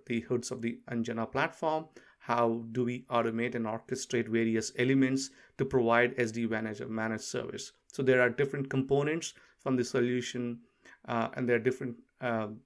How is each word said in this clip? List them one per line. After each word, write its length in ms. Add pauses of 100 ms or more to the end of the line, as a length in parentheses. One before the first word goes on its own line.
the 140
hoods 280
of 140
the 160 (100)
Engina 420
platform. 540 (320)
How 540
do 120
we 280
automate 420
and 140
orchestrate 600
various 520
elements 500 (300)
to 60
provide 520
S 140
D 160
wan 180
as 160
a 60
managed 380
service? 480 (200)
So 80
there 200
are 80
different 420
components 640 (240)
from 160
the 80
solution, 760 (460)
uh, 280
and 120
there 100
are 20
different, 360 (260)
uh, 260 (180)